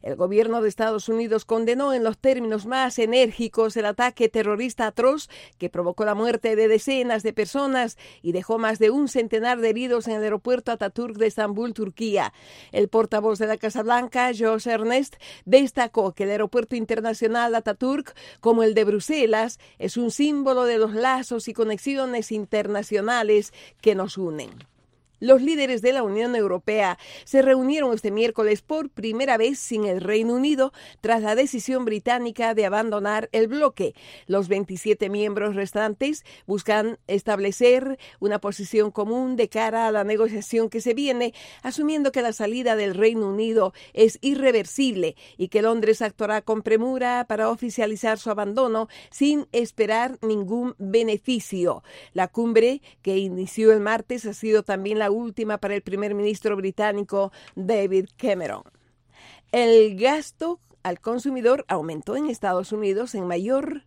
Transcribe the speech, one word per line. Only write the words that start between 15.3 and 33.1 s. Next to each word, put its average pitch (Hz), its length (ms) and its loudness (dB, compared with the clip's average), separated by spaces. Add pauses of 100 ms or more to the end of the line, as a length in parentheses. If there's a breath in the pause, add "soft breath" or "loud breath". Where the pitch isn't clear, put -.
destacó 233 680 4
que 202 100 -6
el 196 80 -2
aeropuerto 220 460 -2
internacional 226 760 -2
Ataturk, 254 600 -2 (240 loud breath)
como 226 240 4
el 220 100 4
de 214 120 4
Bruselas, 220 720 0 (180 soft breath)
es - 200 -6
un 240 140 -2
símbolo 277 520 0
de 240 140 2
los 220 180 2
lazos 247 540 -2
y 220 40 -10
conexiones 240 680 -2 (100)
internacionales 208 1200 0 (300 loud breath)
que 220 120 4
nos 190 240 -4
unen. 160 340 -8 (720)
Los 254 200 8
líderes 269 400 0
de 247 100 4
la 269 80 0
Unión 226 340 -2
Europea 196 600 0 (280 loud breath)
se 269 180 6
reunieron 262 500 2
este 220 160 -4
miércoles 214 540 0
por 311 260 -6
primera 226 480 -2
vez 247 220 0
sin 214 260 -4
el 185 160 -2
Reino 220 320 0
Unido 262 400 2 (260 loud breath)
tras 226 220 0
la 214 140 0
decisión 262 500 0
británica 233 680 -2
de 214 100 2
abandonar 208 680 -2